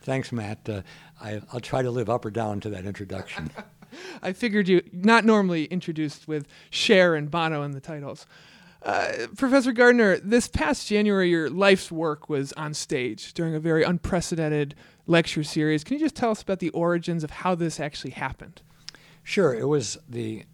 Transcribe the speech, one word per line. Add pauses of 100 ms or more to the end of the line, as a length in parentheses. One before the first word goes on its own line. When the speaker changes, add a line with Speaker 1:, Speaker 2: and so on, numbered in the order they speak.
Speaker 1:
Thanks,
Matt.
Uh, (380)
I, (120)
I'll
try
to
live
up
or
down
to
that
introduction. (340)
Speaker 2:
<laughs>
I
figured
you, (100)
not
normally
introduced
with (220)
Cher
and
Bono
in
the
titles. (560)
Uh,
Professor
Gardner,
this
past
January,
your
life's
work
was
on
stage
during
a
very
unprecedented (320)
lecture
series.
Can
you
just
tell
us
about
the
origins
of
how
this
actually
happened? (640)
Speaker 1:
Sure.
It
was (100)
the (100)